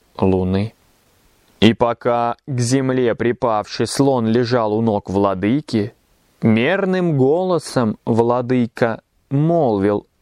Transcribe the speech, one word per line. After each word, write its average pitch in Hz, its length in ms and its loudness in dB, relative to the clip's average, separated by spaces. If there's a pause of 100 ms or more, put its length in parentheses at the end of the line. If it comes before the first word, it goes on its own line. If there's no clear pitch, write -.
(180)
луны. 95 560 0 (840)
И 110 140 6
пока 117 600 -2 (100)
к 131 140 -6
земле 127 560 0
припавший 113 720 -2
слон 131 400 0
лежал 117 460 0
у 110 80 0
ног 107 280 -2
владыки, 101 840 -2 (480)
мерным 175 760 0
голосом 143 880 0
владыка 120 960 0 (280)
молвил 135 760 0 (160)